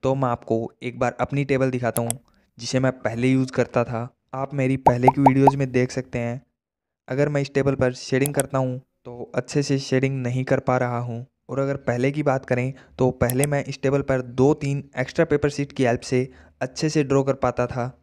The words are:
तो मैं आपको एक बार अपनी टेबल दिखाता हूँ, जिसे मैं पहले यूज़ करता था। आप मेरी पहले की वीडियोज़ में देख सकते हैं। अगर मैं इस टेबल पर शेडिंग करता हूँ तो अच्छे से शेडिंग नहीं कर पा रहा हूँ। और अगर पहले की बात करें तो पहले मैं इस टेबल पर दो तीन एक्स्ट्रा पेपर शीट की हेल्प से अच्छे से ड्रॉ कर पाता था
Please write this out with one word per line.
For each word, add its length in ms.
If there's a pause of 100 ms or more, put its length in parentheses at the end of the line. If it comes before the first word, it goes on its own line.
तो 120
मैं 140
आपको 300 (240)
एक 160
बार 220
अपनी 240
टेबल 260
दिखाता 320
हूँ, 160 (400)
जिसे 220
मैं 140
पहले 340
यूज़ 240
करता 320
था। 240 (260)
आप 200
मेरी 280
पहले 260
की 120
वीडियोज़ 360
में 160
देख 200
सकते 260
हैं। 220 (680)
अगर 200
मैं 120
इस 140
टेबल 200
पर 200
शेडिंग 400
करता 240
हूँ 200 (260)
तो 300
अच्छे 280
से 160
शेडिंग 400
नहीं 260
कर 160
पा 180
रहा 220
हूँ। 240 (240)
और 100
अगर 200
पहले 340
की 100
बात 220
करें 280 (260)
तो 140
पहले 340
मैं 180
इस 180
टेबल 200
पर 200
दो 340
तीन 260 (160)
एक्स्ट्रा 260
पेपर 260
शीट 220
की 120
हेल्प 180
से 260 (320)
अच्छे 280
से 160
ड्रॉ 180
कर 140
पाता 300
था 240 (120)